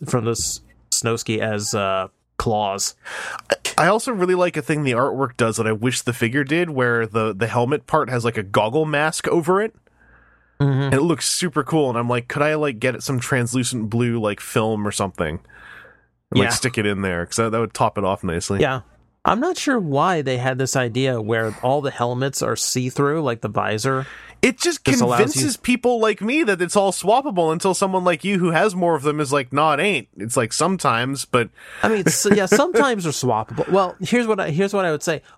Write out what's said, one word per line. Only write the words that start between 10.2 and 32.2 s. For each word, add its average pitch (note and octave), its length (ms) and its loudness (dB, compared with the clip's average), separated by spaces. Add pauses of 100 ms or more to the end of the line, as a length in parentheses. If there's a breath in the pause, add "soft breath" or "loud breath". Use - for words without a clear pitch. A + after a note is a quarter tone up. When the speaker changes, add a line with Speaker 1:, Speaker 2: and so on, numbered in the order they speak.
Speaker 1:
Mm-hmm. C#3 220 2
Speaker 2:
And C3+ 120 0
it C3+ 80 2
looks E3 260 0
super D#3 360 -2
cool, D3 260 2
and A#2 80 -2
I'm A#2+ 120 -2
like, A#2+ 180 -2
"Could D3 160 -4
I, D#3 120 0
like, C#3+ 240 -2
get B2+ 240 -2
some C3+ 160 -2
translucent A#2+ 680 -2
blue, A#2 300 0
like, G#2 200 -2
film A2 480 -2
or G2+ 40 -2
something? F2+ 480 -2 (920 loud breath)
And, - 80 2
like, - 80 4
Speaker 1:
Yeah. - 20 0
Speaker 2:
stick - 280 -2
it G#2+ 80 0
in G2+ 160 0
there," F2 240 -2
'cause - 120 -10
that, A2+ 140 2
that A2+ 80 0
would A2 140 -4
top A2+ 240 0
it G2+ 60 -2
off G2 200 0
nicely. F2+ 380 -2
Speaker 1:
Yeah. C3 200 0 (440)
I'm G3+ 160 4
not F4 160 0
sure C4+ 200 0
why D#3+ 440 0
they C3 160 -2
had C3 200 -2
this C3 200 -2
idea B2+ 440 0
where A2+ 400 0
all C#3 200 2
the C3+ 100 -4
helmets B2 500 -2
are A2+ 140 -2
see-through, C#3+ 680 -2
like A#2 180 -4
the - 80 -6
visor. A2 580 -2 (340 loud breath)
Speaker 2:
It B3+ 160 2
just - 280 -2
Speaker 1:
This C4 160 4
allows B2 180 4
you G#3+ 60 4
Speaker 2:
convinces C#4+ 320 -2
people B3 420 0
like A3 220 0
me C4+ 220 0
that G3 180 0
it's F3 160 0
all G3 160 4
swappable F#3+ 580 2
until F3 220 0
someone F#3 320 0
like F3 180 2
you F#3+ 160 0
who E3+ 120 2
has E3+ 220 2
more F3 220 2
of C3+ 80 -4
them D3 160 0
is C#3+ 140 0
like, C#3 180 0
"No, D3+ 220 4
it C#3 80 0
ain't." E3 340 0
It's A2 220 -4
like, A#2 160 0
sometimes, C#3 720 0
but A#2 240 0 (340 loud breath)
Speaker 1:
I G#3+ 60 2
mean, G#3 180 0
s-, - 260 0